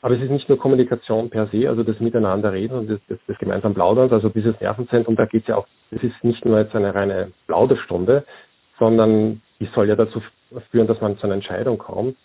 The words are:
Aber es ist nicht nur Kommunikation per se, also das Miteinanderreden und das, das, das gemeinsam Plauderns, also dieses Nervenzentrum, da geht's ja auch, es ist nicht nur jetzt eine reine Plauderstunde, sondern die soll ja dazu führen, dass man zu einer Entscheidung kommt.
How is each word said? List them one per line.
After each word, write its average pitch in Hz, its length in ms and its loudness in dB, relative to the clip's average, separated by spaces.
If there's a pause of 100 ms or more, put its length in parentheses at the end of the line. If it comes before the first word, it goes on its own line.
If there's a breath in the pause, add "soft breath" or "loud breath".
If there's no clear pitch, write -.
Aber 120 80 2
es 120 80 0
ist 135 80 -4
nicht 139 180 -2
nur 131 120 4
Kommunikation 123 720 0
per 110 160 -2
se, 107 200 0
also 113 140 0
das 110 180 -2
Miteinanderreden 107 760 -2
und 110 140 -6
das, 104 80 -4 (100)
das, 107 160 -8
das 98 140 -10
gemeinsam 98 340 -2
Plauderns, 98 400 2
also 107 160 2
dieses 110 320 -2
Nervenzentrum, 113 540 -2
da 113 100 2
geht's 110 220 -2
ja 110 80 -2
auch, 101 100 -4 (240)
es 110 140 -8
ist - 200 -6
nicht 117 220 -2
nur 110 140 4
jetzt 107 160 -2
eine 98 180 0
reine 95 380 -2 (160)
Plauderstunde, 107 760 2 (540 loud breath)
sondern 110 640 4 (180)
die 101 140 -6
soll 104 160 2
ja 104 60 4
dazu 110 260 0 (480)
führen, 117 160 2
dass 110 160 -2
man 101 160 -2
zu - 60 -14
einer 101 100 -2
Entscheidung 104 460 -4
kommt. 110 460 -6